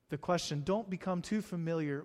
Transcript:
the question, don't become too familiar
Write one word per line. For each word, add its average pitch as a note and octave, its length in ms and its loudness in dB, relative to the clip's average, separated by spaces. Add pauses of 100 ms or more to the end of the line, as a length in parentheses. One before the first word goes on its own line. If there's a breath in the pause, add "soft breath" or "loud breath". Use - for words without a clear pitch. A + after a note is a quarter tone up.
(100)
the D3 80 -2
question, D#3+ 460 0
don't G3 240 0
become F3+ 340 0
too G#3+ 180 0
familiar D#3+ 640 0